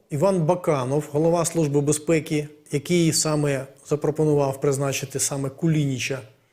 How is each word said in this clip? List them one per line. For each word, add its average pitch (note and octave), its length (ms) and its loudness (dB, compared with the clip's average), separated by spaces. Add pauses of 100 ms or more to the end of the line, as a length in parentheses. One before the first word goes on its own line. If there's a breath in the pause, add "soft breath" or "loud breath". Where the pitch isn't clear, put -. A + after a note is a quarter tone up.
Іван F3 320 2
Баканов, D3+ 680 0
голова E3 340 2
Служби D3 360 0
безпеки, D3 680 0 (240)
який E3 420 2
саме D3 540 0 (220)
запропонував D3 720 0
призначити C#3 580 -2
саме C#3 300 -4
Кулініча, C#3 720 0 (320 soft breath)